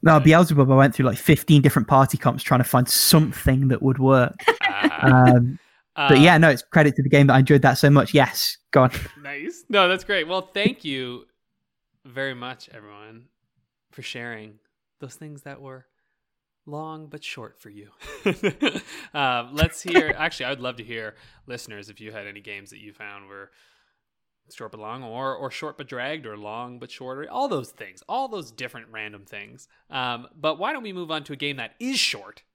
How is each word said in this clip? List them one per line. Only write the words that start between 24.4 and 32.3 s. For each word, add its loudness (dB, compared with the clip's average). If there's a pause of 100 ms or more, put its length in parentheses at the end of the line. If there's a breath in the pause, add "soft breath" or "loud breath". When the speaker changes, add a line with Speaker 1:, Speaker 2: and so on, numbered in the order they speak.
Speaker 2:
short -20
but -20
long, -16
or, -10
or -12
short -14
but -18
dragged, -12
or -16
long -16
but -20
short, -16
or -16
all -6
those -8
things, -20
all -8
those -14
different -16
random -16
things. -20 (220)
Um, -10
but -6
why -6
don't -12
we -14
move -12
on -8
to -16
a -14
game -8
that -14
is -8
short -8 (120)